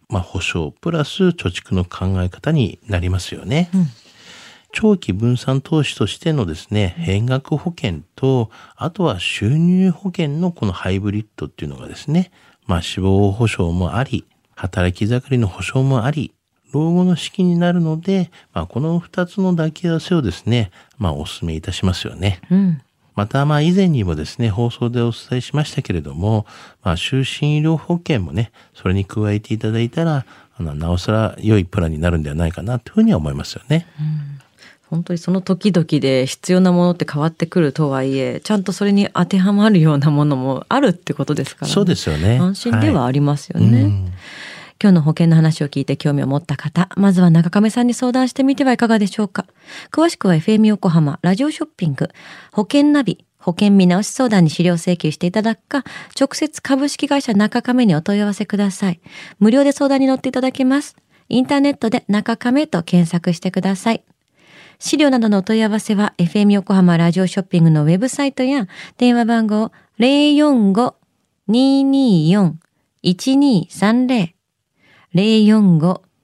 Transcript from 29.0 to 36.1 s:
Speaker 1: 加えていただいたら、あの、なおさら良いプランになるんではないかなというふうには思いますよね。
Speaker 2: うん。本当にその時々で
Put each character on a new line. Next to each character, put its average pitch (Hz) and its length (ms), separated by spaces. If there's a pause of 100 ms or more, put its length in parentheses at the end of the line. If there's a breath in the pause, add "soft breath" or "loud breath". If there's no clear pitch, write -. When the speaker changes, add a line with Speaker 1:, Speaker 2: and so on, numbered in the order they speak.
Speaker 1:
加 107 300
え 107 80
て 110 120
い 107 40
た 107 140
だ 113 100
い 117 80
た 165 160
ら、 151 200 (320 soft breath)
あ 87 60
の、 73 120
な 80 160
お 87 60
さ 98 140
ら 107 300
良 107 160
い 92 80
プ 92 160
ラ 85 60
ン 80 40
に 76 80
な 85 120
る 82 80
ん 76 40
で 73 60
は 71 60
な 82 120
い 85 60
か - 80
な 120 180
と - 120
い - 0
う - 40
ふ - 40
う 220 40
に 226 80
は 139 60
思 76 140
い - 20
ま 71 100
す - 120
よ - 120
ね。 165 180 (140)
Speaker 2:
う 151 40
ん。 147 380 (440 soft breath)
本 165 200
当 180 80
に 170 60
そ 180 120
の 190 80
時 190 320
々 170 160
で 135 400